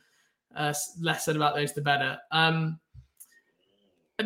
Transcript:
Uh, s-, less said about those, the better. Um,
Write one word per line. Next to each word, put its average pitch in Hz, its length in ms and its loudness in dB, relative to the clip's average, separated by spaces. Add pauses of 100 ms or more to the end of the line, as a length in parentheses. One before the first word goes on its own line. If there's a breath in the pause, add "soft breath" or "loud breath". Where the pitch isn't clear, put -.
(540)
Uh, 151 100 -2
s-, 147 360 -4
less 160 240 -2
said 160 100 0
about 147 200 2
those, 147 180 -2
the 147 80 -4
better. 143 380 0 (120)
Um, 160 480 2 (1500 soft breath)